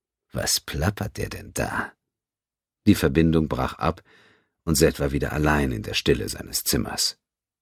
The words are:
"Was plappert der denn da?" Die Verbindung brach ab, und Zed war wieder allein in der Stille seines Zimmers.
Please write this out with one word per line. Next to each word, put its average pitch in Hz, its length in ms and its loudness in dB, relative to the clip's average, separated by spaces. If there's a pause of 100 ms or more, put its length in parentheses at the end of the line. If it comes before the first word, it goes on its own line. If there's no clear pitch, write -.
(320)
"Was - 280 -2
plappert 95 560 -4
der - 120 -4
denn - 240 -14
da?" - 400 -4 (960)
Die 101 80 8
Verbindung 80 540 4
brach 64 260 -2
ab, - 280 -4 (600)
und 80 120 2
Zed - 240 4
war 71 120 -2
wieder 67 200 -2
allein 73 400 2
in 58 100 -6
der - 120 -6
Stille 73 340 0
seines - 360 -8
Zimmers. - 540 -2 (440)